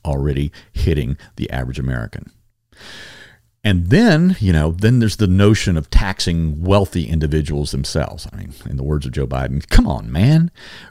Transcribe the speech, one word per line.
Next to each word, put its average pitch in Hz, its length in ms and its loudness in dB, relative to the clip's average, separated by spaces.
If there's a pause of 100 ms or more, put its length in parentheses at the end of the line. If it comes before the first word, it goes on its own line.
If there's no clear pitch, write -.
already 71 480 -2 (220)
hitting 73 420 -2 (200)
the - 160 -8
average 65 260 -6
American. 65 540 -6 (1300)
And 92 280 2
then, 180 480 4
you 95 120 2
know, 78 200 2
then 110 260 2
there's 113 200 0
the 104 100 2
notion 98 500 4
of 76 140 -6
taxing 82 720 0
wealthy 92 440 0
individuals 76 640 -2
themselves. - 640 -6
I - 20 -14
mean, 64 180 -12 (140)
in 67 100 -8
the 65 60 -6
words 73 220 -2
of 64 60 -8
Joe 67 160 -4
Biden, 65 420 -4
"Come 247 160 6
on, 52 260 -6
man. 156 380 2 (420)